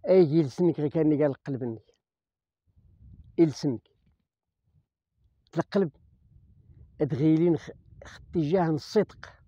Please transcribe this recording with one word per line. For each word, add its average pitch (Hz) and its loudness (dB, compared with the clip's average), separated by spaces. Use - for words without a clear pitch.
أي 185 6
جيل 147 0
سنك 170 0
غير 147 -2
كان 151 2
قال 143 0
قلبني. 120 -8
إلسنك. 143 0
القلب 175 -2
أدغيلين 156 0
خ-، - -12
خ-، - -20
اتجاه 165 -2
الصدق. - -4